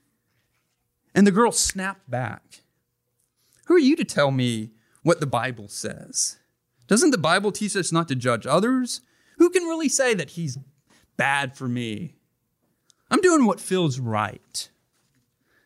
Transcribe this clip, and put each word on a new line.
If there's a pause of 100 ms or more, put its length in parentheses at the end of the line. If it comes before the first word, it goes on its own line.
(1160)
And
the
girl
snapped
back. (1040)
"Who
are
you
to
tell
me (320)
what
the
Bible
says? (480)
Doesn't
the
Bible
teach
us
not
to
judge
others? (380)
Who
can
really
say
that
he's (580)
bad
for
me? (920)
I'm
doing
what
feels
right." (960)